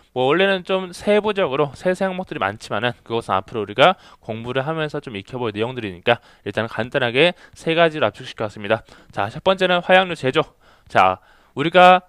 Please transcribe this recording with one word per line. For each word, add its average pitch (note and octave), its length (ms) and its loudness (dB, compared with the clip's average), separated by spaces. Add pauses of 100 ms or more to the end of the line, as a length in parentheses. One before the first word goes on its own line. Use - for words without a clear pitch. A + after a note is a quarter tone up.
(140)
뭐 B2+ 120 -2
원래는 F#3 380 2
좀 F#3+ 300 -4
세부적으로 F#3+ 800 0
세세 F#3 320 -2
항목들이 F#3 340 -6
많지만은 G#2+ 520 -4 (120)
그것은 A2+ 300 -4
앞으로 G2+ 280 -2
우리가 B2+ 340 4 (240)
공부를 B2 480 -8
하면서 D#3 320 -6
좀 B2+ 160 -12
익혀볼 A#2 380 -8
내용들이니까 G#2+ 680 -2 (260)
일단은 A2 240 -4
간단하게 B2+ 640 0 (200)
세 E3 220 -4
가지로 D#3 320 0
압축시켜봤습니다. A2 760 -6 (280)
자, G#2 180 -4
첫 D#3 140 -16
번째는 F3+ 380 0
화약류 F#3 340 2
제조. C3 260 -2 (460)
자, F#2 320 4 (360)
우리가 F3+ 540 6